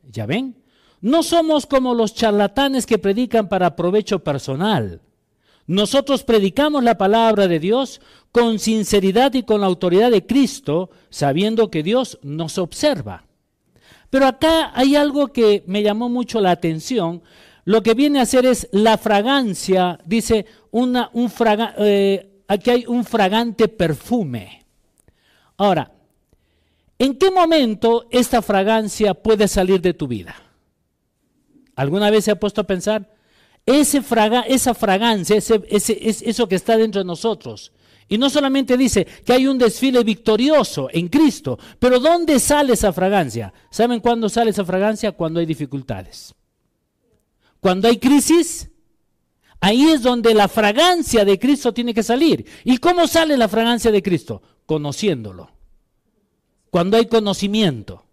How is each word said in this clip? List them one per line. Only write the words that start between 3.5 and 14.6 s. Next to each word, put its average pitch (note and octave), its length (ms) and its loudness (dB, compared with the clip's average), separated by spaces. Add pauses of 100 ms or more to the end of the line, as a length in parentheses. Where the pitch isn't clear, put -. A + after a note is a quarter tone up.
provecho F#3+ 460 -2
personal. C#3 800 -4 (680)
Nosotros B3+ 580 -2
predicamos B3+ 580 0
la A#3 160 2
palabra G#3 480 2
de E3+ 140 0
Dios A3+ 400 -4 (320)
con A#3 260 2
sinceridad G#3+ 760 0
y B3+ 100 -2
con G#3+ 160 0
la F#3+ 80 0
autoridad F#3 420 0
de G#3 160 0
Cristo, F#3 640 -2 (200)
sabiendo G3+ 600 -2
que D#3 140 -6
Dios A#3 380 -4
nos D3+ 360 -10
observa. E3 680 -6 (840)
Pero C4+ 180 2
acá D#4 480 0